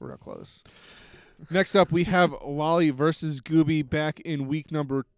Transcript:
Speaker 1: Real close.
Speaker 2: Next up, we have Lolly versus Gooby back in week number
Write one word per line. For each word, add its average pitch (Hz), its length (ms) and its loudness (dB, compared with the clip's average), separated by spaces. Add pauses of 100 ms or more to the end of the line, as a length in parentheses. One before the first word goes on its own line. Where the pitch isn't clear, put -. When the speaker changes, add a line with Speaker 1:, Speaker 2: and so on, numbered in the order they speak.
Speaker 1:
Real 131 160 -14
close. - 460 -18 (880)
Speaker 2:
Next 180 240 0
up, 190 160 6
we 170 140 2
have 180 300 4 (100)
Lolly 156 460 2
versus 151 500 -2
Gooby 156 480 2
back 151 320 -4
in 143 260 -6
week 147 240 -6
number 135 360 -4 (100)